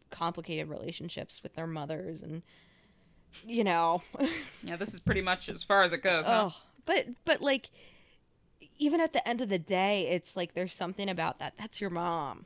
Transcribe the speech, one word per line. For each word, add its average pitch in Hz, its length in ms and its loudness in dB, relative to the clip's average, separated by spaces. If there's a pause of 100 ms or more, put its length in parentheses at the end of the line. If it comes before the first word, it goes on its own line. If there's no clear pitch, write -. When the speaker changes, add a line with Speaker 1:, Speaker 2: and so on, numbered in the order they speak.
Speaker 1:
complicated 165 580 -4
relationships - 760 -10
with - 120 -14
their 165 120 -8
mothers 160 540 -8
and, 160 220 -10 (1040)
you 233 180 0
know. 170 380 2 (160)
<laughs> 277 100 0 (340)
Speaker 2:
Yeah, 170 140 -8
this 202 160 -6
is 185 80 -12
pretty 196 220 0
much 185 260 -2
as - 140 -8
far 196 220 6
as 170 100 2
it - 80 -2
goes, 175 240 4
huh? 220 200 6
Speaker 1:
Ugh. - 60 -4 (320)
But, 330 220 2 (180)
but, 311 160 4
like, 269 300 2 (1080)
even 294 220 4
at 320 140 4
the - 120 0
end 240 140 0
of 240 80 -2
the 190 100 2
day, 190 500 2
it's 175 280 -2
like, 175 160 -4
there's 180 220 -4
something 190 340 -4
about 170 300 -2
that. - 200 -6
That's - 220 -10
your 202 100 -2
mom. 170 560 -2